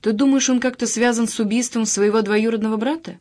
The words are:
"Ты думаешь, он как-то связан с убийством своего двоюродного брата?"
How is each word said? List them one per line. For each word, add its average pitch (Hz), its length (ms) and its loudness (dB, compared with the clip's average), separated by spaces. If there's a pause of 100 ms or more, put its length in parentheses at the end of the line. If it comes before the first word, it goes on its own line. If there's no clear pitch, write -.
"Ты 214 100 0
думаешь, 269 380 2
он 254 100 2
как-то 247 260 -2
связан 226 420 0
с - 120 -8
убийством 226 460 -2
своего 208 360 2
двоюродного 220 560 0
брата?" 233 440 -4